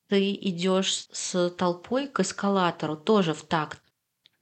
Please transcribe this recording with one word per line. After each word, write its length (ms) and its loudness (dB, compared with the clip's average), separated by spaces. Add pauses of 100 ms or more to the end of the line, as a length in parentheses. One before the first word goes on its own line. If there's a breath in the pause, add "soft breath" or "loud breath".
Ты 260 2
идёшь 760 -2
с 400 -2
толпой 560 -2
к 140 -4
эскалатору, 760 0
тоже 340 4
в 120 -6
такт. 360 -4 (600)